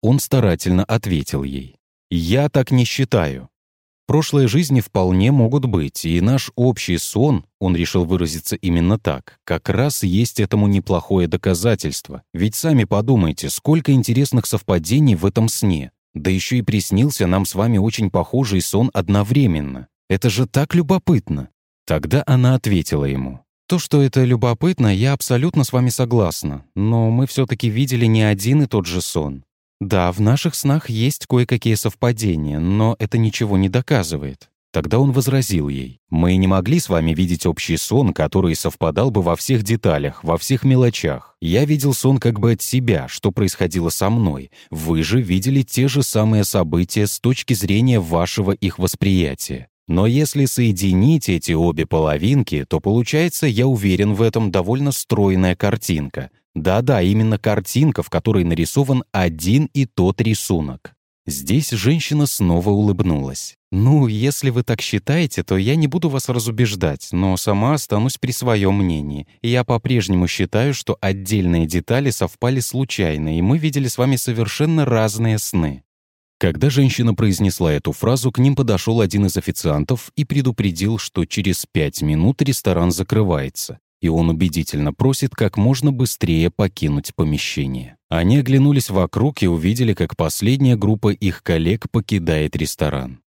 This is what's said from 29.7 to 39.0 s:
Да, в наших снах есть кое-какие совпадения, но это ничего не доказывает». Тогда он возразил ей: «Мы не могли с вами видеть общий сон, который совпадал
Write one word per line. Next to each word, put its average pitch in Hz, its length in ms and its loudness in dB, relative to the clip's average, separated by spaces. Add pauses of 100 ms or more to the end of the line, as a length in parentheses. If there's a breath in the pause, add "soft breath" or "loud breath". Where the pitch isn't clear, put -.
Да, 92 320 0
в 90 80 -6
наших 123 360 2
снах 143 340 -2
есть 117 380 -2
кое-какие 120 480 0
совпадения, 101 840 -2
но 104 380 2
это 110 220 -2
ничего 107 380 0
не 95 120 4
доказывает». 80 800 -2 (240)
Тогда 107 260 0
он 139 120 2
возразил 120 580 0
ей: 65 300 -8 (100)
«Мы 87 260 2
не 92 120 4
могли 95 320 2
с - 100 -8
вами 82 240 2
видеть 87 320 0
общий 82 320 -2
сон, 110 340 0
который 82 440 0
совпадал 85 560 -2